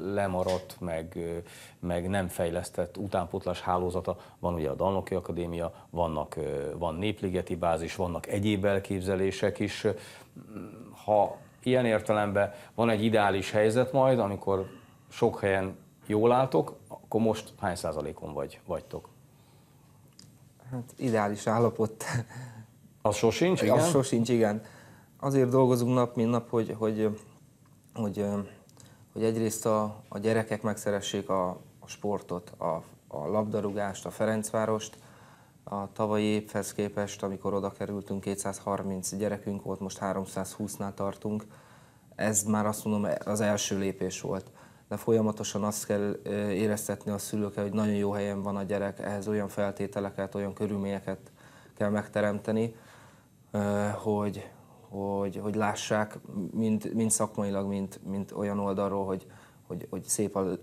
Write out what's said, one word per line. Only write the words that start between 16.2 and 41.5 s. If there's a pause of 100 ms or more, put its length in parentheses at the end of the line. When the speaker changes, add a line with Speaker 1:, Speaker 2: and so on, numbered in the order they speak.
Speaker 1:
álltok, (100)
akkor
most
hány
százalékon
vagy,
vagytok? (1600)
Speaker 2:
Hát
ideális
állapot. (1000)
Speaker 1:
Az
sosincs,
Speaker 2:
Az
Speaker 1:
igen?
Speaker 2:
sosincs,
igen. (580)
Azért
dolgozunk
nap,
mint
nap,
hogy,
hogy, (840)
hogy,
ö, (720)
hogy
egyrészt
a,
a
gyerekek
megszeressék
a, (320)
a
sportot,
a, (240)
a
labdarúgást,
a
Ferencvárost. (640)
A
tavalyi
évhez
képest,
amikor
oda
kerültünk,
kétszázharminc
gyerekünk
volt,
most
háromszázhúsznál
tartunk. (720)